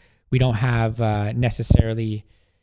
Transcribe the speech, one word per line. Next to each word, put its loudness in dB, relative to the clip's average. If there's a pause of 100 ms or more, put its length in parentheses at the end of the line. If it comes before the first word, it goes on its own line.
(300)
we 2
don't 2
have, 0
uh, 0
necessarily, -2 (380)